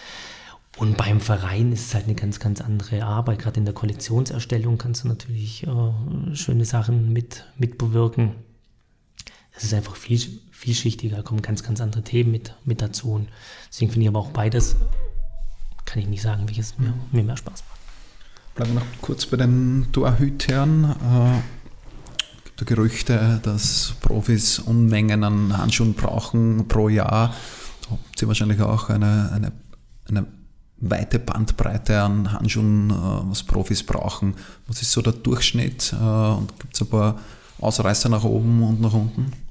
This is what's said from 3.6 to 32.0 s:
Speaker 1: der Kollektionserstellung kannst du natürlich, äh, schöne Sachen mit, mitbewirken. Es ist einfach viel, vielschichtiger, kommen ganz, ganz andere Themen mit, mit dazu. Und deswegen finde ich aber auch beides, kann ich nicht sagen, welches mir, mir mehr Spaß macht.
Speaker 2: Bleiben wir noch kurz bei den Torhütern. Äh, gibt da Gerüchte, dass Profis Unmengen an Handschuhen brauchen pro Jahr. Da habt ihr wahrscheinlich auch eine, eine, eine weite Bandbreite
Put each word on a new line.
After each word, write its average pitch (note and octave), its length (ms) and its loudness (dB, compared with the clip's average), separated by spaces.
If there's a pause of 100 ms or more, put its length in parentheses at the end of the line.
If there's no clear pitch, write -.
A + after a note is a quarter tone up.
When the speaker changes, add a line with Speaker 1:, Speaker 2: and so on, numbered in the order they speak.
Speaker 1:
der G#2 80 -2
Kollektionserstellung A#2 1040 -2
kannst A#2+ 280 -4
du - 20 -2
natürlich, A2+ 580 -6
äh, B2+ 680 -2
schöne A#2+ 300 0
Sachen A2+ 480 2
mit, A#2 320 -4 (120)
mitbewirken. A#2 760 0 (1200)
Es - 80 -14
ist G#2+ 100 -2
einfach G2+ 220 -2
viel, A#2+ 240 0 (320)
vielschichtiger, A2 720 -4
kommen G#2+ 180 -2
ganz, G#2 220 -4
ganz A2 160 -4
andere A2 240 -4
Themen A#2 280 2
mit, - 220 -4 (120)
mit A#2 160 -2
dazu. G#2+ 320 -4
Und G#2 160 -2 (400)
deswegen A2 220 0
finde A2+ 120 2
ich G#2+ 60 4
aber G#2 100 0
auch - 120 -6
beides, A2+ 440 2 (1080)
kann - 160 -4
ich G2+ 80 -4
nicht G2+ 120 -4
sagen, G#2 260 -2
welches G#2+ 300 -6
mir, A#2+ 160 0 (200)
mir A#2 100 4
mehr A#2+ 140 -2
Spaß - 260 -12
macht. - 920 -18
Speaker 2:
Bleiben A#2+ 180 -2
wir A#2 80 2
noch A#2+ 60 -6 (140)
kurz - 240 -6
bei B2+ 120 0
den B2+ 560 4
Torhütern. C#3 880 4
Äh, - 1600 0
gibt - 180 -10
da - 40 -4
Gerüchte, A2+ 800 2
dass - 580 -2
Profis G#2+ 580 2
Unmengen G#2+ 640 4
an G#2 340 2
Handschuhen A2 360 2
brauchen - 720 2
pro G#2+ 220 4
Jahr. A2 440 2 (500)
Da - 80 -8
habt - 300 -6
ihr A2 60 0
wahrscheinlich G#2+ 340 2
auch A2 280 0
eine, G#2 420 2
eine, G#2 200 -2 (580)
eine G2+ 160 0 (520)
weite - 420 0
Bandbreite G#2+ 840 2